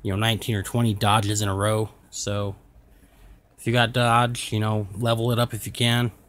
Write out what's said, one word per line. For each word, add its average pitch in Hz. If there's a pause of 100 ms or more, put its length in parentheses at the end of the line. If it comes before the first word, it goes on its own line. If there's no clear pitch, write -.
you 101
know, 95
nineteen 110
or 98
twenty 117
dodges 104
in 101
a 95
row. 107 (220)
So 101 (1000)
if -
you 117
got 120
dodge, 120
you 107
know, 107
level 117
it 117
up 120
if 104
you 101
can. 120 (180)